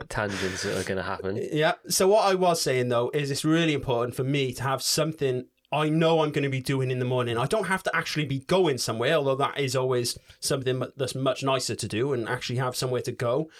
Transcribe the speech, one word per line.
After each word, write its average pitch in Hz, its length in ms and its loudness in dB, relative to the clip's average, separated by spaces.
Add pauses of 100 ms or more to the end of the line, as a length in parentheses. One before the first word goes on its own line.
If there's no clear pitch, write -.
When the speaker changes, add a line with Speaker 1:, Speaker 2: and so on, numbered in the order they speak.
Speaker 1:
tangents 95 560 -4
are 98 180 -2
gonna 92 200 -4
happen. 95 360 -4 (120)
Speaker 2:
Yeah. 156 220 2 (140)
So 185 200 2
what 202 180 6
I 196 80 4
was 180 260 2
saying, 127 300 0
though, 120 240 2
is 147 160 -2
it's 139 160 -4
really 160 300 4
important 120 400 -2
for 135 80 -2
me 131 300 0
to 123 100 -8
have 135 180 0
something 143 640 0 (260)
I 151 180 0
know 160 320 4
I'm 151 100 2
gonna 143 180 0
be 131 100 -2
doing 131 300 0
in 127 80 -2
the 123 80 0
morning. 120 320 0
I 123 80 2
don't 208 220 0
have 185 160 -2
to - 120 -2
actually 160 300 -2
be 135 140 -2
going 165 400 2
somewhere, 120 340 0
although 139 220 2
that 127 240 -2
is 131 160 0
always 127 420 0 (220)
something 131 400 -2
mu-, 123 180 -6
that's 131 160 -4
much 131 300 -2
nicer 135 320 0
to 113 120 -6
do 120 260 -2
and 120 140 -2
actually 123 300 -4
have 127 180 -2
somewhere 127 260 -2
to 117 100 -6
go. 147 480 -2